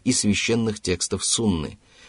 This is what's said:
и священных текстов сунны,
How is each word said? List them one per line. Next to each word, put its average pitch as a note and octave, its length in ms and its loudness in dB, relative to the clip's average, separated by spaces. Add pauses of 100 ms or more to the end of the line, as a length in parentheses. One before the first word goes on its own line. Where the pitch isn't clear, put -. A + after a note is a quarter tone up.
и B2+ 80 2
священных A2+ 680 0
текстов F#2 420 -2
сунны, E2 540 0 (320)